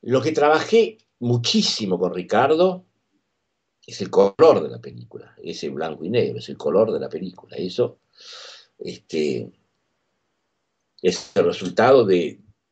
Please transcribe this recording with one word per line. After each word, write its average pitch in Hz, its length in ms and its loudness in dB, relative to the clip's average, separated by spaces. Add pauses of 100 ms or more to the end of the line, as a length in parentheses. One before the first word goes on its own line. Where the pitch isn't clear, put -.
Lo 127 180 0
que 156 120 -2
trabajé 151 640 4 (220)
muchísimo 120 760 0
con 90 160 -2
Ricardo 151 720 0 (1040)
es - 140 -12
el 92 80 -8
color 101 520 4
de 73 80 -8
la 60 100 -14
película, - 640 -20
ese 82 280 -10
blanco 76 340 -10
y 85 60 -10
negro, 95 300 -2
es - 100 -18
el 69 80 -14
color 98 340 0
de 78 80 -4
la 67 100 -8
película. - 460 -14
Eso, 117 440 -6 (800)
este, 67 680 -6 (1500)
es - 340 -2
el 90 100 2
resultado 110 600 2
de, 87 340 0 (320)